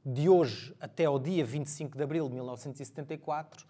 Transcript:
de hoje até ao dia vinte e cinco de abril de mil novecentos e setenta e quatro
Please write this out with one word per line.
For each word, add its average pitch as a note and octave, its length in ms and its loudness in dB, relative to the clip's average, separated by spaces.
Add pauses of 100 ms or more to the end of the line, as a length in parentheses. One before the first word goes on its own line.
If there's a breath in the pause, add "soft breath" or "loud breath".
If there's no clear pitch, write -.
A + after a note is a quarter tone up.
de C#3 240 2
hoje D#3+ 520 6
até - 240 -2
ao C#3+ 120 4
dia D#3 280 0
vinte C#3 240 -4
e - 20 -2
cinco D3 260 -6
de C#3+ 60 -4
abril D3 260 0
de B2 60 -6
mil B2+ 100 -6
novecentos B2+ 360 -10
e C#3 40 -10
setenta D3 300 -10
e D3+ 40 -8
quatro D3+ 520 -8